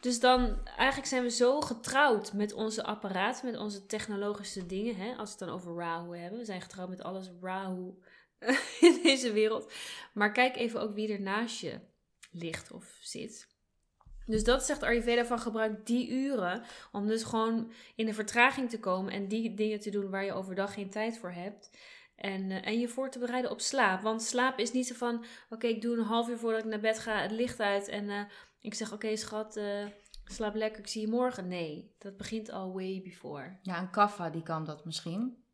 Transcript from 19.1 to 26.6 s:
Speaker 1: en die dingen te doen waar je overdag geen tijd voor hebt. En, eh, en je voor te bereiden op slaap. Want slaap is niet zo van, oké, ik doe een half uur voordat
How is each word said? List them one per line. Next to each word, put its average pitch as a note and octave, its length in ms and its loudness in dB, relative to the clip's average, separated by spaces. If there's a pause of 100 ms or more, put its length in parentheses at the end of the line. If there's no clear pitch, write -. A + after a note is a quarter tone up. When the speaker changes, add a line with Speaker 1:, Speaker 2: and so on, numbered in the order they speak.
Speaker 1:
en G3 160 -4
die A3 260 0
dingen G#3+ 260 0
te G#3+ 100 -6
doen G3 200 -2
waar F#3+ 140 -2
je G3 80 -2
overdag G3 420 -4
geen G3 160 -6
tijd A3+ 280 -4
voor F3 140 -8
hebt. F3+ 380 -10 (460)
En, F#3+ 340 -4
eh, F#3+ 160 -4
en A3+ 140 2
je A#3+ 80 0
voor C4 220 -4
te C4 80 -10
bereiden B3 320 0
op A3+ 100 -6
slaap. G3+ 420 4
Want A3 200 0
slaap B3+ 360 2
is A#3 140 0
niet B3+ 140 2
zo B3 80 -6
van, A#3 300 -2 (260)
oké, A3+ 160 -4
ik A3+ 160 2
doe A#3 140 2
een A3+ 80 4
half A3+ 240 2
uur A#3+ 100 -2
voordat A3+ 260 2